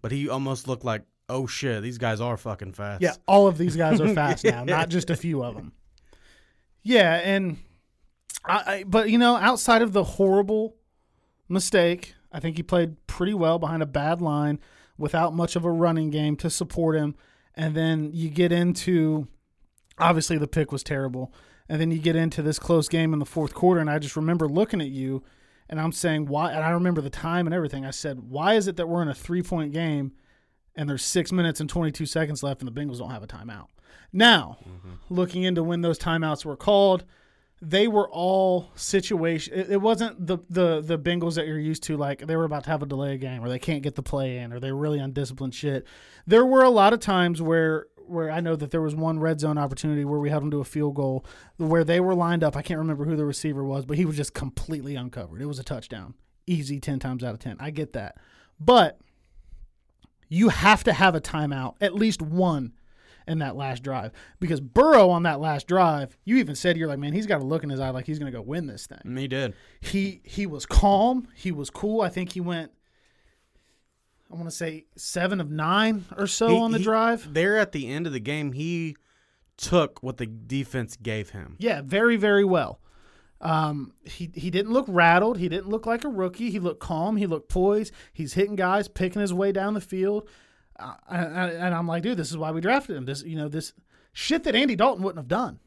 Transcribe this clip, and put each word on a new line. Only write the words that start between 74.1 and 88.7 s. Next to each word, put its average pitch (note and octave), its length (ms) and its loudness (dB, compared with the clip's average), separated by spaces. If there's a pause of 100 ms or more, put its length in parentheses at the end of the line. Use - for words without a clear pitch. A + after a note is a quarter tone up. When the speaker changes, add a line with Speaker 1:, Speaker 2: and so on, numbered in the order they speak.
Speaker 2:
I E3+ 40 -16
wanna E3 160 -10
say, D#3+ 340 -10 (100)
seven F3+ 460 -4
of D3 100 -6
nine F#3 540 0 (120)
or G3 100 -2
so A3+ 220 2
Speaker 1:
He, A3+ 100 8
Speaker 2:
on A3+ 120 0
the A3+ 60 0
Speaker 1:
he, F#3 60 0
Speaker 2:
drive. A3 500 0
Speaker 1:
there F#3+ 240 2
at G#3 160 0
the C#3 180 -6
end D#3+ 160 -4
of D3 60 -6
the C3 60 -4
game, C#3+ 340 -6
he D#3+ 420 -6 (640)
took - 440 0
what B2 160 -10
the B2 80 -6
defense A2+ 720 -6
gave G#2+ 360 -8
him. F2+ 280 -14
Speaker 2:
Yeah, F#3 240 -2
very, G#3+ 320 2
very G3+ 300 4
well. E3 340 0 (640)
Um, D#3 520 -2 (100)
he, - 300 -12
he - 180 -6
didn't G3+ 200 -2
look B3+ 160 2
rattled. F3+ 520 6
He F3 100 -2
didn't F#3+ 180 -6
look A3 180 -4
like A3+ 180 -2
a D4 60 -4
rookie. G3+ 420 -4
He G#3 80 -4
looked F3 200 -4
calm. F#3 380 -2
He G3+ 80 0
looked E3 240 -4
poised. G3+ 420 2 (220)
He's D3 200 -8
hitting G3+ 220 0
guys, F#3+ 320 0